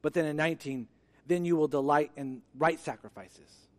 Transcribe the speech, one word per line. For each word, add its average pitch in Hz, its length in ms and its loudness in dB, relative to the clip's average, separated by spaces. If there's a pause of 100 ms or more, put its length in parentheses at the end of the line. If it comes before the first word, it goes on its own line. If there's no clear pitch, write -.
But 147 120 -2
then 165 120 0
in 151 100 -4
nineteen, 143 540 -4 (360)
"Then 175 200 0
you 170 100 4
will 151 140 2
delight 143 480 2
in 131 240 -8 (160)
right 160 200 2
sacrifices." - 720 -14 (300)